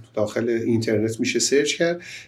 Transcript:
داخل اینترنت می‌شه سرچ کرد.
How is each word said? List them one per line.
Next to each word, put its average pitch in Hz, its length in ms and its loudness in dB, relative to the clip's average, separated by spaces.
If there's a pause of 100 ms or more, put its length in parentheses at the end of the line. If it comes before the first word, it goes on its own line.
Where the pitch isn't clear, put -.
(140)
داخل 113 360 -2
اینترنت 113 720 0
می‌شه 127 200 0
سرچ 143 360 2
کرد. 175 260 0 (260)